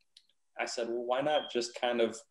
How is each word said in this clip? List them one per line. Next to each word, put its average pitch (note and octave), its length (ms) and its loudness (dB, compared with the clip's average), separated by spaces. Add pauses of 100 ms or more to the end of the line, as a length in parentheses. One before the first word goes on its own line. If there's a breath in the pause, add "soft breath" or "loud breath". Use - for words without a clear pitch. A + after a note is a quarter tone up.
(580)
I A#2+ 80 -2
said, A#2 220 -2
"Well, A#2+ 180 -2
why B2+ 160 2
not D3 300 2
just - 280 -2
kind A#2+ 200 2
of A2 180 2 (140)